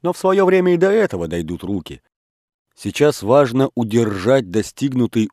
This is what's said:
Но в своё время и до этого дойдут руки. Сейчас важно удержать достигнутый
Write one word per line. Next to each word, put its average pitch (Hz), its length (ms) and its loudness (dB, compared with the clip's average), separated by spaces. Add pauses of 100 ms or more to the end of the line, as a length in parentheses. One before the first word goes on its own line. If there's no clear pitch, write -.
Но 175 100 -2
в - 60 -8
своё 190 260 2
время 180 300 4
и - 20 -2
до 190 140 2
этого 190 360 0
дойдут 85 360 -6
руки. 92 400 -8 (720)
Сейчас 139 480 -2
важно 131 500 2
удержать 110 800 0
достигнутый 117 800 -2